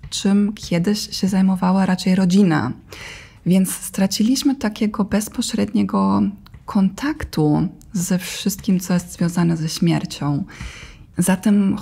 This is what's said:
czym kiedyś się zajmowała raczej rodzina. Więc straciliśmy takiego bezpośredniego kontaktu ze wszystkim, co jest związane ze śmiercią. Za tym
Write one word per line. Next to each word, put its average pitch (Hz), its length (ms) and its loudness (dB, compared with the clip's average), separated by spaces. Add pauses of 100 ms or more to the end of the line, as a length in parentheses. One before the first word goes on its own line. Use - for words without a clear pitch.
czym 202 440 2
kiedyś 185 680 -2
się 190 80 2
zajmowała 190 580 2
raczej 185 300 2
rodzina. 180 560 4 (720)
Więc 185 260 4
straciliśmy 240 840 0
takiego 214 480 -2
bezpośredniego 196 1160 0 (440)
kontaktu 190 1000 0 (260)
ze 180 260 -2
wszystkim, - 600 -4
co 180 140 -2
jest 175 200 -2
związane 170 440 0
ze 160 120 -4
śmiercią. 147 720 -2 (760)
Za 185 180 2
tym 202 460 2